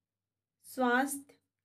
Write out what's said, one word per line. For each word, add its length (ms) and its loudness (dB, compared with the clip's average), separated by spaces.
स्वास्थ्य 720 -2